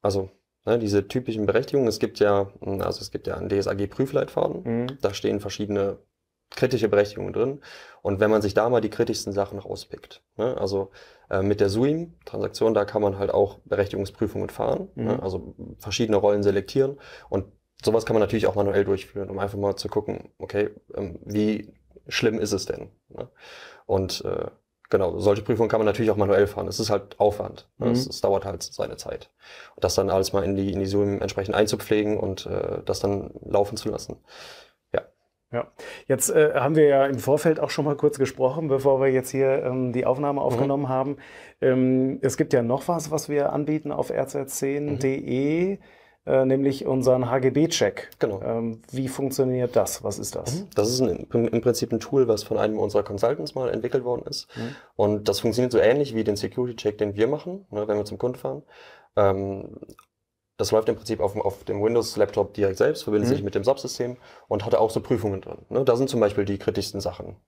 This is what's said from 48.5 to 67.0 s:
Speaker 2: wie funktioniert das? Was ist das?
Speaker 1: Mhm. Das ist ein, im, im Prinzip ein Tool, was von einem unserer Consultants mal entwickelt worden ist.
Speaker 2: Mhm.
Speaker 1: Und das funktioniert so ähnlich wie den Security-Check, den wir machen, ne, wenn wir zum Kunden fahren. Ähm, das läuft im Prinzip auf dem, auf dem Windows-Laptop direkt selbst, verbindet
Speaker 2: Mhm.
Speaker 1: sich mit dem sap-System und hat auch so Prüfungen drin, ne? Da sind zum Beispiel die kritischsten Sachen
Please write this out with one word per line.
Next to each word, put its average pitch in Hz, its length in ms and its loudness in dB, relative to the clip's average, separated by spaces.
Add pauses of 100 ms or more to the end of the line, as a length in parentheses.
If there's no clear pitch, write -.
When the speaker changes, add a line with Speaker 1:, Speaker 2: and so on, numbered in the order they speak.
Speaker 2:
wie 131 160 -4
funktioniert 127 720 0
das? - 260 0
Was 101 160 -4
ist 101 160 -8
das? 170 280 -4
Speaker 1:
Mhm. 185 120 -14
Das 107 140 2
ist 127 100 -2
ein, 110 320 0
im, 117 160 2
im 117 140 0
Prinzip 120 320 0
ein 110 80 -2
Tool, 131 260 2
was 107 160 2
von 110 140 -2
einem 107 200 2
unserer 104 260 2
Consultants 143 520 -2
mal 127 140 -2
entwickelt 120 340 -2
worden 123 240 -4
ist. - 300 -10
Speaker 2:
Mhm. 120 180 -8 (220)
Speaker 1:
Und 104 320 2
das 98 100 0
funktioniert 123 320 2
so 113 80 4
ähnlich 123 340 4
wie 110 120 0
den 104 100 2
Security-Check, 113 600 -4
den 104 180 -2
wir 107 120 4
machen, 180 440 -6
ne, 104 160 -4
wenn 107 80 0
wir 104 80 0
zum 104 140 -8
Kunden 127 200 -2
fahren. 135 260 -8 (520)
Ähm, 98 600 0 (800)
das 101 140 0
läuft 110 180 4
im 113 60 0
Prinzip - 260 -4
auf 98 100 0
dem, 104 100 -4
auf - 220 -4
dem 101 180 -4
Windows-Laptop 107 760 2
direkt 98 220 0
selbst, 147 260 2
verbindet 107 260 2
Speaker 2:
Mhm. 135 60 4
Speaker 1:
sich 101 80 -4
mit 101 120 -4
dem 101 80 0
sap-System 123 540 -2 (320)
und 104 160 -2
hat 113 100 2
auch 110 140 4
so 113 100 -2
Prüfungen 101 400 -2
drin, - 200 -14 (100)
ne? 120 160 0
Da 120 100 4
sind 131 140 0
zum 123 100 -2
Beispiel 104 240 2
die 98 140 -2
kritischsten 98 420 -4
Sachen 92 380 -8 (100)